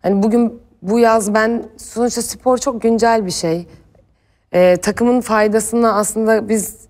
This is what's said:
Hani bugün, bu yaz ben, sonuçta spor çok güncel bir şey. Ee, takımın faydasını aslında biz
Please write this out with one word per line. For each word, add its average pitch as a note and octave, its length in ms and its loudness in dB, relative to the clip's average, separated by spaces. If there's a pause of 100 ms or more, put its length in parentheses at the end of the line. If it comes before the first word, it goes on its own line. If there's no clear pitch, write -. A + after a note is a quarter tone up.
Hani G3 220 0
bugün, A3+ 380 0 (200)
bu G#3+ 180 -2
yaz A3 340 2
ben, A3+ 300 0 (140)
sonuçta A#3 440 -4
spor B3+ 360 -2
çok A#3+ 240 -4
güncel A3+ 440 2
bir F3+ 60 -4
şey. E3+ 360 -4 (840)
Ee, F3+ 280 6
takımın A#3+ 400 0
faydasını A3 720 0
aslında G#3+ 560 0
biz G#3+ 260 -4 (140)